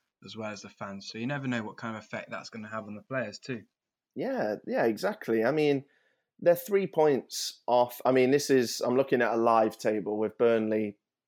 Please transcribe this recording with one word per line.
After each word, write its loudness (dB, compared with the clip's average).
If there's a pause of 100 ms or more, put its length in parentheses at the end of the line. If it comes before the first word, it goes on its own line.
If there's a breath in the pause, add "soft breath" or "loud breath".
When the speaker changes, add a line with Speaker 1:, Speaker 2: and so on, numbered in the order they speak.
(260)
Speaker 1:
as -18
well -10
as -14
the -18
fans. -14
So -14
you -6
never -6
know -2
what -12
kind -10
of -14
effect -12
that's -12
gonna -14
have -10
on -10
the -14
players -8
too. -10 (520)
Speaker 2:
Yeah, -4 (120)
yeah, 0
exactly. 0
I 2
mean, 2 (580)
they're 6
three 0
points 0
off. 2
I 4
mean, 6
this 2
is, 2
I'm 0
looking 2
at 0
a 0
live 4
table -2
with -4
Burnley 2 (300)